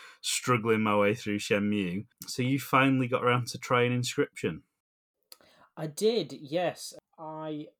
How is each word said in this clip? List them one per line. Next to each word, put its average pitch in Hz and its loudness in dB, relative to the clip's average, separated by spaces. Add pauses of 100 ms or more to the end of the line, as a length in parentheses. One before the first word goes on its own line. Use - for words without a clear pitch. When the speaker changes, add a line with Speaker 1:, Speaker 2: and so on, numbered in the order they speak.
(200)
Speaker 1:
struggling 113 2
my 107 2
way 104 4
through 104 -4
Shenmue. 101 0 (220)
So - -4
you 131 0
finally 131 4
got 123 0
around 123 2
to - -8
trying 123 2
Inscryption. 123 -2 (1160)
Speaker 2:
I 156 -8
did, 202 0
yes. 151 -4 (240)
I 156 -8 (140)